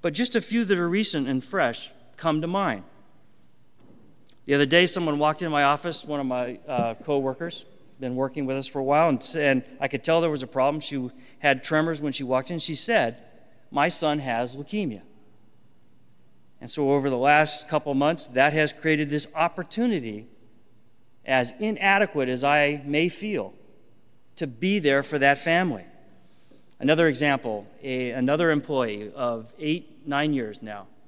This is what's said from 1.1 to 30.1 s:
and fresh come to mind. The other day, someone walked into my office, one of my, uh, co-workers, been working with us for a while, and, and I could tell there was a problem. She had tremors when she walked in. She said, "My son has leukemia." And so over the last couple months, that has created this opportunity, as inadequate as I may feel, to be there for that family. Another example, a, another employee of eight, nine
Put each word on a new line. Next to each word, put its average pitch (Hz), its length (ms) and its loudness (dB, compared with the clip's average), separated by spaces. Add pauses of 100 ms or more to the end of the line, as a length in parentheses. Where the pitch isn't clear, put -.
and 131 160 -2
fresh 135 480 -2 (280)
come 156 240 0
to 165 40 -4
mind. 170 360 -2 (1600)
The 139 100 2
other 143 120 4
day, 170 200 6
someone 165 320 -2
walked 151 240 0
into 165 80 -4
my 143 140 2
office, 147 400 0
one 147 160 -6
of 139 60 -4
my, 123 400 -4
uh, 120 280 -2
co-workers, 139 720 -4 (340)
been 127 160 -6
working 135 300 -2
with 131 100 -2
us 135 100 -6
for - 120 -8
a 135 60 -4
while, 147 240 4
and, 135 280 0
and 139 260 2 (160)
I 139 100 -2
could 135 140 -6
tell 165 200 2
there 165 80 0
was 143 120 -4
a 131 40 -8
problem. 139 340 0
She 131 300 -6 (300)
had 139 220 2
tremors 156 380 0
when 147 120 -4
she 139 120 -6
walked 131 260 -2
in. 170 80 -6
She 156 160 -4
said, 139 440 2 (520)
"My 143 180 2
son 151 320 2
has 123 360 -4
leukemia." 147 460 -6 (1600)
And 127 100 -10
so 139 220 2
over 139 180 2
the 127 80 0
last 147 500 4
couple 151 260 -2
months, 147 340 2
that 131 240 4
has 151 200 2
created 151 380 0
this 147 240 -2
opportunity, 160 920 -2 (1000)
as 123 320 2
inadequate 196 680 2
as 127 140 -2
I 147 420 4
may 151 240 0
feel, 170 440 -6 (840)
to 160 100 -6
be 160 320 0
there 139 240 4
for 147 160 -4
that 139 200 4
family. 165 460 0 (960)
Another 160 280 4
example, 127 580 -2 (160)
a, 127 300 -4
another 143 380 0
employee 123 640 -2
of 117 440 -6
eight, 151 480 -6
nine 147 260 0